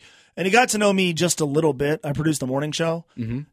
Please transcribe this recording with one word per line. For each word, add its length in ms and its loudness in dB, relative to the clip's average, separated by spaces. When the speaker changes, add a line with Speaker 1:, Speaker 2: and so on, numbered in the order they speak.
Speaker 1:
And 100 -2
he 60 0
got 180 4
to 80 -2
know 160 4
me 200 2
just 280 0
a 40 0
little 280 2
bit. 300 -2
I 100 -4
produced 280 0
the 60 -4
morning 240 -2
show. 340 -4
Speaker 2:
Mm-hmm. 240 -6